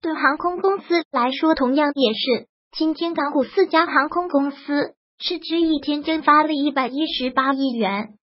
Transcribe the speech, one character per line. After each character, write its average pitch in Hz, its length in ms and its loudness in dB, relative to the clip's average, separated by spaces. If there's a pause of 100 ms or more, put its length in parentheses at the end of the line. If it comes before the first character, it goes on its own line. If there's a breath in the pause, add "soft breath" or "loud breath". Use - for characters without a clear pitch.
对 320 120 -2
航 294 220 0
空 359 240 -4
公 392 180 2
司 330 340 -2
来 247 180 0
说 311 240 2
同 269 200 0
样 294 200 2
也 254 180 2
是。 226 360 -2 (240)
今 320 220 0
天 339 200 -4
港 294 180 -2
股 277 120 2
四 370 220 2
家 330 200 2
航 285 220 0
空 349 200 -4
公 285 220 0
司 285 440 -4 (240)
市 349 200 -6
值 330 220 -2
一 320 200 2
天 294 220 -2
蒸 320 200 -2
发 302 200 6
了 311 100 0
一 285 180 0
百 269 180 -2
一 285 180 -2
十 262 240 -4
八 262 240 0
亿 269 180 -2
元。 208 380 -2 (160)